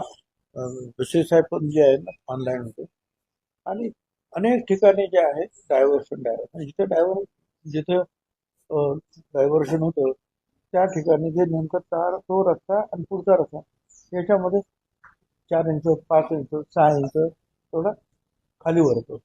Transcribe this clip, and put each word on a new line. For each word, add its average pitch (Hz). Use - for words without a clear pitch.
अ, 127
भुसे 160
साहेब 165
पण 160
जे 151
आहेत 135
ना -
ऑनलाईन 127
होते. 117
आणि 220
अनेक 226
ठिकाणी 196
जे 180
आहे 160
डायव्हर्शन, 139
डायव्हर्शन, 120
जिथे 151
डायव्हर-, 190
जिथे, 156
अ, 147
डायव्हर्शन 147
होतं 160
त्या 185
ठिकाणी 160
जे 175
नेमकं 160
तार, 175
तो 185
रस्ता 190
आणि 190
पुढचा 190
रस्ता 151
याच्यामध्ये 185
चार 165
इंच, 156
पाच 156
इंच, 151
सहा 151
इंच 156
थोडा 165
खाली 165
वरतो. 117